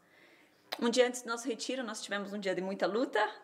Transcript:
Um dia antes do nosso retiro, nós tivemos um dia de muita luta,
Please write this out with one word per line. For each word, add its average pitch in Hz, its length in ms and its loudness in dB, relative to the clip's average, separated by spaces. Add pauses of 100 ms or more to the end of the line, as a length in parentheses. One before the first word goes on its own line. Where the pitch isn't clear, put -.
(800)
Um 240 80 4
dia 240 180 6
antes 247 160 -4
do - 60 -10
nosso 233 180 -4
retiro, 254 360 -4
nós 208 200 -8
tivemos 196 300 -4
um 208 60 -6
dia 190 160 0
de 175 60 -2
muita 190 260 0
luta, 226 340 2 (240)